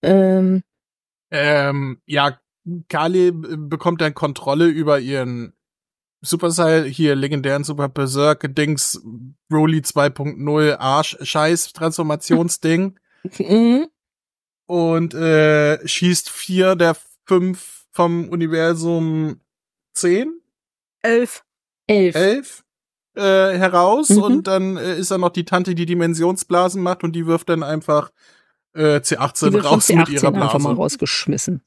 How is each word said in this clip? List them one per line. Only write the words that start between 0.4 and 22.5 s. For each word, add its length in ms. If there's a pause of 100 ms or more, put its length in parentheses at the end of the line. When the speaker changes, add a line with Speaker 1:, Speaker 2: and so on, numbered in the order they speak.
Speaker 2:
Ähm, 760
ja, 340 (500)
Kale 440
be-, 240
bekommt 440
dann 120
Kontrolle 540
über 320
ihren 540 (680)
Super 300
Saiyan, 340
hier 300
legendären 500
Super 240
Berserk, 640
Dings, 460 (480)
Broly 320
zwei 280
Punkt 300
null, 400
Arsch, 420
Scheiß, 520
Transformationsding. 1200 (260)
Speaker 1:
<laughs> 160
Mhm. 480 (800)
Speaker 2:
Und, 460
äh, 760
schießt 420
vier 460
der 200 (300)
fünf 680
vom 380
Universum 1120 (520)
zehn? 460 (600)
Speaker 3:
Elf. 420 (440)
Speaker 1:
Elf. 280
Speaker 2:
Elf, 480 (520)